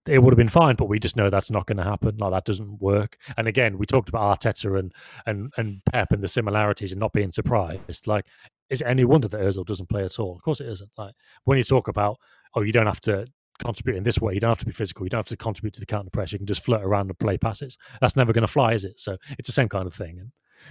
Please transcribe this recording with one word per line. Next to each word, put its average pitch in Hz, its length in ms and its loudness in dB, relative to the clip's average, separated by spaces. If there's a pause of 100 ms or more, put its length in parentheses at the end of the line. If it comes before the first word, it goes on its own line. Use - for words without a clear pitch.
it 143 140 6
would 123 120 10
have 117 60 6
been 117 100 6
fine. 156 260 6
But 110 120 0
we 104 120 0
just 101 180 -4
know 101 120 2
that's 98 220 0
not 107 160 -2
gonna 98 180 -2
happen. 104 320 -2
Like, 101 160 -2
that 92 140 -2
doesn't 104 340 -6
work. 101 380 0 (180)
And 113 100 -2
again, 110 300 2
we 101 80 -2
talked 123 240 2
about 101 320 2
Arteta 101 380 -2
and, 92 140 -4 (340)
and, 107 320 -6
and 104 260 -6
Pep 113 280 2
and 101 100 0
the 95 60 -2
similarities 104 640 0
and 95 80 -8
not 107 120 0
being 101 180 0
surprised. 92 760 -4
Like, 107 180 0 (460)
is 127 100 -2
it 135 60 -4
any 127 180 4
wonder 123 240 6
that 104 120 -6
Ozil 95 260 0
doesn't 95 240 -6
play 104 120 -2
at 92 160 -6
all? 92 160 -6
Of 87 60 -20
course 151 200 -2
it 123 80 -12
isn't. 98 280 -14
Like, 101 180 -14 (300)
when 135 140 4
you 120 60 2
talk 127 240 2
about, 104 280 0 (380)
"Oh, 110 80 0
you 107 100 0
don't 110 140 6
have - 140 0
to 104 260 -2 (360)
contribute 113 360 -4
in 95 40 -4
this 117 160 0
way, 104 140 0
you 98 80 -2
don't 117 100 2
have 110 100 2
to - 60 -10
be 107 60 -4
physical, 101 320 -6
you 92 60 -6
don't 117 80 -2
have 107 100 -6
to 107 80 -10
contribute 107 380 -6
to - 60 -16
the 98 60 -12
counter 101 240 -6
pressure, 101 260 -4
you - 20 -8
can 98 80 -10
just 101 180 -4
flirt 110 180 2
around 98 280 0
and 92 80 -12
play 98 180 0
passes," 120 400 -6 (240)
that's 127 160 4
never 120 160 4
gonna 113 140 2
fly, 120 260 2
is 98 140 -2
it? - 120 -16
So 95 200 -8 (200)
it's - 80 -12
the - 60 -2
same 123 160 2
kind 95 180 -4
of 87 60 -10
thing. 87 280 -12
And 107 120 -18 (380)